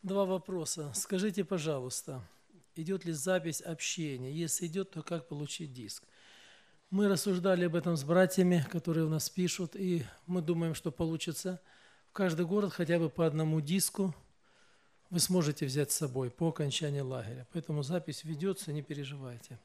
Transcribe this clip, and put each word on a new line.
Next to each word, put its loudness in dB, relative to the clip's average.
Два 2
вопроса. -4
Скажите, -2
пожалуйста, -4
идёт -4
ли -2
запись 0
общения? -4
Если -2
идёт, -4
то -8
как -6
получить -8
диск? -12
Мы 4
рассуждали 4
об 0
этом 2
с -2
братьями, 6
которые 0
у 2
нас 0
пишут, -2
и 0
мы 0
думаем, 0
что -4
получится. -4
В -20
каждый 2
город 2
хотя 2
бы 2
по 2
одному 4
диску 2
вы 0
сможете 4
взять 0
с 0
собой -2
по 0
окончании -2
лагеря. -6
Поэтому -2
запись -4
ведётся, -4
не -4
переживайте. -10